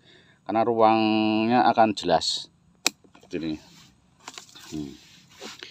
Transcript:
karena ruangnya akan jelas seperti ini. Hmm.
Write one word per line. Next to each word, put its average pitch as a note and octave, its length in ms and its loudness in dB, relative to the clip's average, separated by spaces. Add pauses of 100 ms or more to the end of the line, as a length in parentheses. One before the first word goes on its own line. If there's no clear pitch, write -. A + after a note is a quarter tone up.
(460)
karena A2 160 -2
ruangnya A2 1080 2
akan A2 300 2
jelas - 500 -2 (720)
seperti - 240 -16
ini. D#2+ 120 -6 (1160)
Hmm. D2 220 -10 (760)